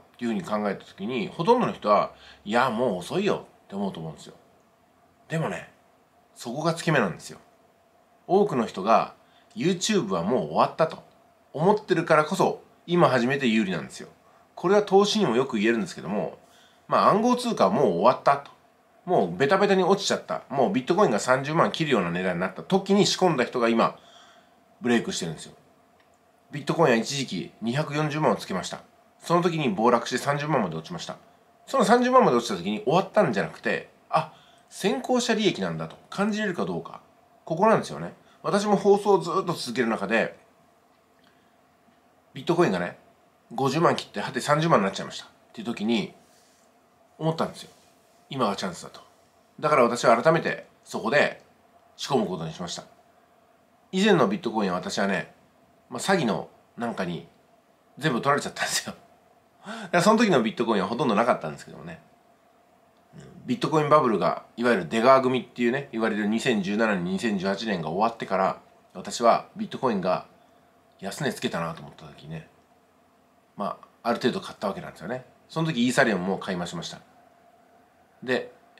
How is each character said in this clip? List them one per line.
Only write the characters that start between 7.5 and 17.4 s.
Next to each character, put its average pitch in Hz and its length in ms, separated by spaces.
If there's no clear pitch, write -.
多 196 200
く 139 100
の 113 100
人 95 160
が 98 320
YouTube 170 540
は 87 120
も 104 220
う - 20
終 80 100
わ 120 120
っ - 80
た 160 100
と - 160
思 175 220
っ 214 40
て - 160
る 160 100
か 165 100
ら 151 100
こ 190 120
そ、 - 260
今 170 220
始 123 180
め 135 100
て 139 100
有 110 180
利 95 80
な 80 80
ん 65 60
で - 40
す - 100
よ。 - 80
こ - 140
れ 196 60
は 208 80
投 202 220
資 208 140
に 196 80
も 110 80
よ 131 100
く 120 140
言 101 80
え 113 60
る 113 60
ん - 20
で 92 80
す - 60
け - 80
ど 73 60
も、 90 300
ま 113 220
あ、 - 20
暗 202 120
号 247 140
通 240 180